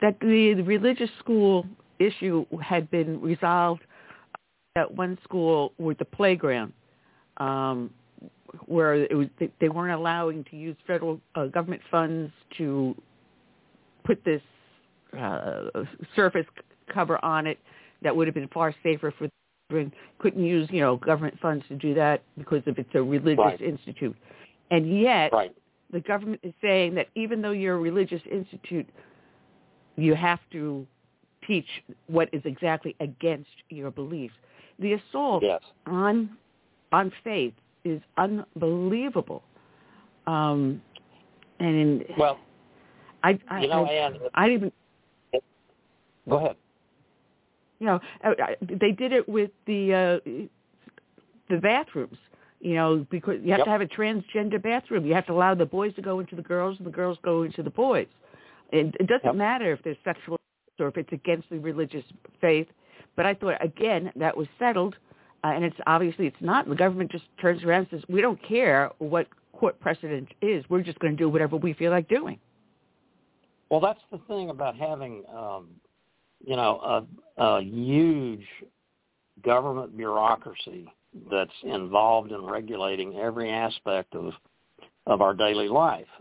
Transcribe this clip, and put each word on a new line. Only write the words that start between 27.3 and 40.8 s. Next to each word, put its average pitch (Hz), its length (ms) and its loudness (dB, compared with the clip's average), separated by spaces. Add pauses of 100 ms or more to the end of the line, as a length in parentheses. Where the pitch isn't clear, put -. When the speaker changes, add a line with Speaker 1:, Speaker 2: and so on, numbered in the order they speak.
Speaker 1:
though 208 100 -2
you're 190 240 0
a 175 40 0
religious 170 500 0
institute, 185 580 -6 (1080)
you 156 180 4
have 170 260 0 (120)
to 147 340 -8 (640)
teach 185 180 0 (420)
what 165 260 2
is 151 100 -4
exactly 160 560 -4
against 147 500 -4 (200)
your 139 220 -12
beliefs. 139 440 -10 (420)
The 202 160 -2
assault 220 480 -2
Speaker 2:
Yes. 95 200 2 (240)
Speaker 1:
on, 208 520 0 (540)
on 185 200 4 (120)
faith 156 300 -2 (300)
is 156 160 -4 (180)
unbelievable. 185 1200 -2 (840)
Um, 151 540 0 (800)